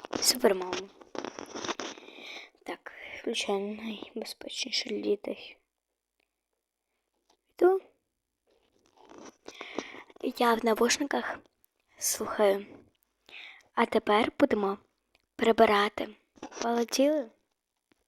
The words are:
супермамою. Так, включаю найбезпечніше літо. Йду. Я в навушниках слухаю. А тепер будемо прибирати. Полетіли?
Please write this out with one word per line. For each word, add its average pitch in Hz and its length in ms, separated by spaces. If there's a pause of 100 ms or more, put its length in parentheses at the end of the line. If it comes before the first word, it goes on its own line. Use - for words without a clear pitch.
(200)
супермамою. 185 680 (1700)
Так, - 280 (280)
включаю 208 540
найбезпечніше - 1160
літо. 208 460 (2250)
Йду. 370 220 (2500)
Я 233 160
в 226 100
навушниках 240 760 (600)
слухаю. 202 680 (1080)
А 226 120
тепер 214 520
будемо 208 400 (580)
прибирати. 214 720 (540)
Полетіли? 240 680 (760)